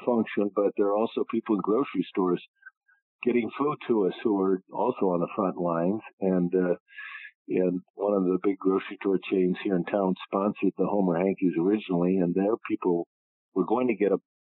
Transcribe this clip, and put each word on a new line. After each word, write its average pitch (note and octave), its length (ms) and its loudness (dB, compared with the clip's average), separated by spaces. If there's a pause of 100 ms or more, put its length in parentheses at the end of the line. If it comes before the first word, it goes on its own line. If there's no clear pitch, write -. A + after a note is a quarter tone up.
function, G#2+ 520 0
but G2+ 200 2
there G2+ 100 2
are G2+ 100 0
also A2+ 340 -2
people A2+ 240 -2
in F#2+ 60 0
grocery G2 480 0
stores F2+ 340 0 (800)
getting A#2 340 0
food C#3+ 200 -2 (100)
to G#2+ 220 2
us F2 60 -2 (100)
who G2+ 160 2
are F#2+ 200 2 (120)
also G#2 380 0
on F2 100 2
the E2+ 160 -2
front F#2+ 200 0
lines. F2 440 0 (200)
And, F#2 320 2
uh, F2+ 220 2 (760)
and F2+ 320 0 (140)
one G2+ 200 0
of F#2+ 100 2
the F2+ 180 2
big G2 160 0
grocery F#2+ 420 0
store F#2+ 180 0 (120)
chains F#2 320 2
here G2 140 0
in F2 80 -2
town F#2+ 300 0 (120)
sponsored G2 500 0
the F#2 100 0
Homer F#2+ 300 0
Hankies F#2 440 0
originally, F#2 560 0
and F2 180 0
their G2 200 2 (140)
people F2+ 380 -2 (480)
were F#2 120 0
going B2 220 0
to A#2 60 0
get G2 180 2
a F2+ 60 2 (240)